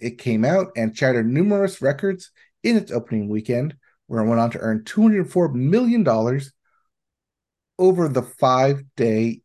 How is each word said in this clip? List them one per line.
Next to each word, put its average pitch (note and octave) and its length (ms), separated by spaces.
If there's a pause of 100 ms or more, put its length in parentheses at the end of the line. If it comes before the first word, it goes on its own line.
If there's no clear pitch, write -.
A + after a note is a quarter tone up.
it A#2 180
came A#2 260
out F3+ 300
and A2+ 220
shattered A#2+ 320
numerous F#3+ 520
records F3+ 520 (320)
in A3+ 120
its - 140
opening A2 380
weekend, A#2+ 480 (320)
where A#2 120
it A2 80
went A2+ 120
on A#2 100
to A#2 80
earn A2 260
two - 180
hundred G#3+ 280
four F3 220
million G#3+ 500
dollars B2 500 (1300)
over F3+ 300
the B2+ 140
five-day, B2+ 1200